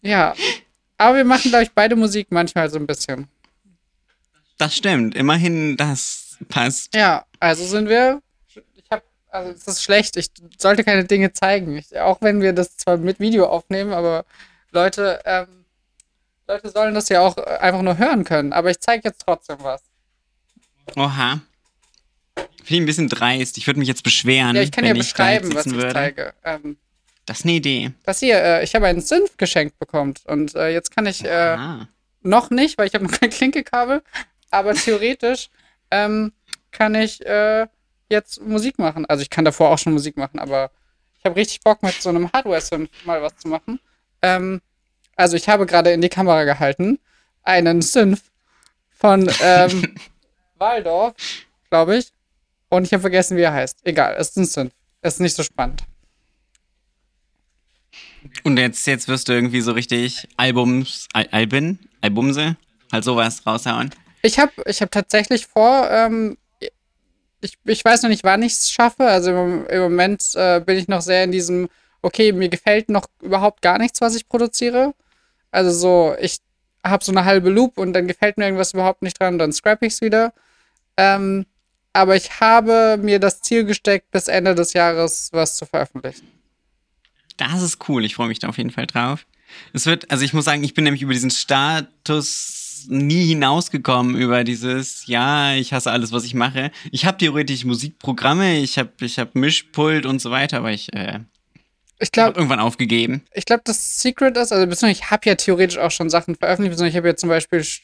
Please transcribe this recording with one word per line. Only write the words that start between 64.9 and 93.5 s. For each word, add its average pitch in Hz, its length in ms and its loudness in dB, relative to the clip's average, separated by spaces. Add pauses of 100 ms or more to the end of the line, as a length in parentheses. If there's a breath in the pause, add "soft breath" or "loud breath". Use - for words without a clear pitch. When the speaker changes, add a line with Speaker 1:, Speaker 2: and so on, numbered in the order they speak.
Speaker 1:
tatsächlich 214 560 0
vor, 254 420 4
ähm, 220 480 0 (1040)
ich, - 240 -12
ich 220 200 -2
weiß 233 180 6
noch 240 60 2
nicht, 214 140 0
wann 196 200 4
ich's - 260 -2
schaffe. 240 360 2
Also 185 260 4
im, 180 360 0
im 185 140 0
Moment, 180 420 2 (120)
äh, 180 240 4
bin 190 180 0
ich 180 120 -4
noch 185 120 0
sehr 185 220 2
in 185 80 0
diesem, 180 380 -2 (320)
okay, 208 320 2
mir 185 160 0
gefällt 208 400 0
noch 208 180 0 (140)
überhaupt 196 400 0
gar 180 160 4
nichts, 233 240 -2
was 233 140 0
ich 233 120 -10
produziere. 247 640 0 (580)
Also 185 200 2
so, 175 480 4
ich - 200 -4 (440)
hab 196 200 0
so 196 80 -4
eine 185 140 2
halbe 190 240 4
Loop 240 280 2
und 185 160 -2
dann 180 140 0
gefällt 202 300 -2
mir 208 80 0
irgendwas 190 280 -2
überhaupt 185 280 0
nicht 185 180 -8
dran, 180 200 0
dann 151 140 0
scrap 214 280 0
ich's 220 200 -2
wieder. 226 320 2 (640)
Ähm, 196 480 2 (480)
aber 190 220 6
ich - 240 -2
habe 226 600 6
mir 202 180 2
das 190 220 0
Ziel 233 220 2
gesteckt, 202 480 -2
bis 185 160 -2
Ende 185 260 2
des 170 200 0
Jahres 165 580 0
was 160 240 -2
zu - 100 -10
veröffentlichen. 135 640 -8 (1080)
Speaker 2:
Das 147 240 -4
ist - 260 -8
cool, 127 160 0
ich 107 120 -6
freue 120 120 -4
mich 113 120 -6
da 107 100 -8
auf 110 80 -10
jeden 120 140 -6
Fall - 140 -8
drauf. 123 400 -6 (480 loud breath)
Es - 120 -4
wird, 170 260 -2
also 135 140 -2
ich 135 80 -4
muss 151 120 0
sagen, 147 180 0
ich 143 100 -4
bin 160 100 0
nämlich 143 180 0
über 135 120 -4
diesen 123 180 -2
Status - 1600 -4
nie 147 400 0
hinausgekommen, 139 880 0